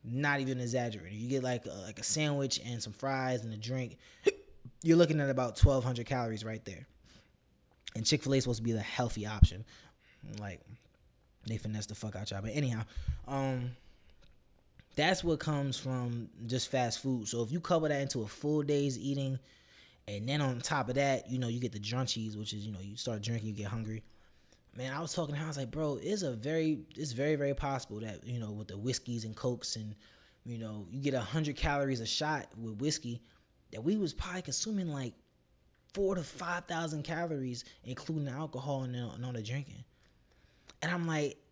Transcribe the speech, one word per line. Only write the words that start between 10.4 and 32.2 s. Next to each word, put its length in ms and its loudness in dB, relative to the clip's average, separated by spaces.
they 100 -4
finesse 300 -4
the 80 -10
fuck 200 -6
out 160 -6
y'all. 100 -4
But 120 -4
anyhow, 300 0
um, 440 0
that's 280 4
what 160 2
comes 380 0
from 520 -2
just 240 -2
fast 300 0
food. 280 0
So 140 -2
if 100 0
you 80 0
couple 300 2
that 100 2
into 220 -2
a 60 -2
full 340 0
day's 360 2
eating, 420 -2
and 220 -4
then 100 2
on 220 2
top 280 0
of 60 0
that, 340 4
you 100 0
know, 80 2
you 120 0
get 120 0
the 80 -6
drunchies, 580 -2
which 160 -6
is, 120 -6
you 60 -6
know, 100 -6
you 140 -10
start 260 -4
drinking, 280 -2
you 40 -4
get 140 -4
hungry. 360 -4
Man, 180 -6
I 80 -4
was 120 -6
talking 200 0
to 60 -2
him, 60 -2
I 20 -4
was 100 -4
like, 140 -4
"Bro, 300 0
it's 200 0
a 100 0
very, 500 0
it's 160 -4
very, 240 2
very 200 2
possible 460 -2
that, 240 -8
you 140 -4
know, 120 -4
with 160 -6
the 100 -8
whiskeys 480 -2
and 100 -8
cokes 400 -2
and, 200 -6
you 140 -6
know, 320 -6
you 100 -6
get 140 2
a 40 2
hundred 360 0
calories 460 2
a 40 -4
shot 500 0